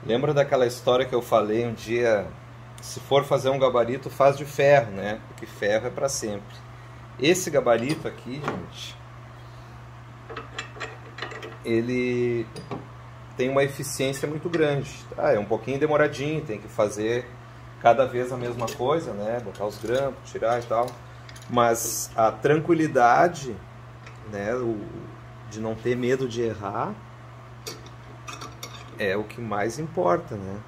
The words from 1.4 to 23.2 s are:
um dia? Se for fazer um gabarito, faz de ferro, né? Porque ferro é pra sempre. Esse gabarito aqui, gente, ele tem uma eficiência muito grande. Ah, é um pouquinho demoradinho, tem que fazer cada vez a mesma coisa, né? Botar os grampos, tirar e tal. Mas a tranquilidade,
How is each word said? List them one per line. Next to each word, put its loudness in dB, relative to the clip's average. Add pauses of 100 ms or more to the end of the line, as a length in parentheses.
um -2
dia? 2 (540)
Se -12
for 4
fazer 2
um 2
gabarito, 2
faz 4
de -6
ferro, 6
né? -4
Porque -14
ferro 0
é -2
pra -2
sempre. -6 (640)
Esse 4
gabarito 2
aqui, -12
gente, -10 (2750)
ele 0 (920)
tem 2
uma 4
eficiência -2
muito -4
grande. 2 (240)
Ah, 4
é 6
um -2
pouquinho -2
demoradinho, 2
tem -6
que -16
fazer 0 (560)
cada 8
vez -2
a -6
mesma -4
coisa, -2
né? -4
Botar -8
os -6
grampos, -4
tirar 0
e -8
tal. 0 (600)
Mas 2
a 6
tranquilidade, 4 (720)